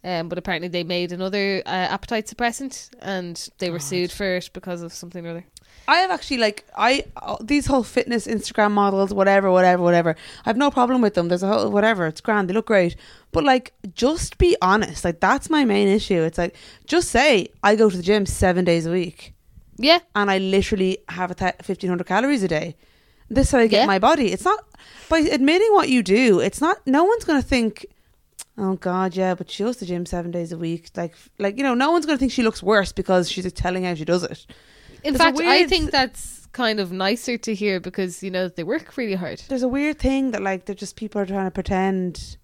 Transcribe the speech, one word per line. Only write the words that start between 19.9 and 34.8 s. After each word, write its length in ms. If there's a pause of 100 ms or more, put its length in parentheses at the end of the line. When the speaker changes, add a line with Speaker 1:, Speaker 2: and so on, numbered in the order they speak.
Speaker 2:
And 160
I 80
literally 580 (120)
have 220
a 40
th-, 260
fifteen 280
hundred 180
calories 360
a 40
day. 280 (540)
This 180
is 40
how 80
I 80
get 140
Speaker 1:
Yeah. 40
Speaker 2:
my 140
body. 340
It's 120
not, 140 (500)
by 100
admitting 540
what 160
you 140
do, 360
it's 200
not, 260
no 200
one's 180
gonna 180
think, 440 (720)
"Oh 180
God, 400
yeah, 180
but 160
she 140
goes 140
to 80
the 20
gym 180
seven 240
days 220
a 60
week." 380
Like, 200 (240)
like, 180
you 60
know, 100
no 180
one's 140
gonna 140
think 140
she 100
looks 180
worse 300
because 400
she's 220
telling 320
how 100
she 100
does 180
it. 220 (580)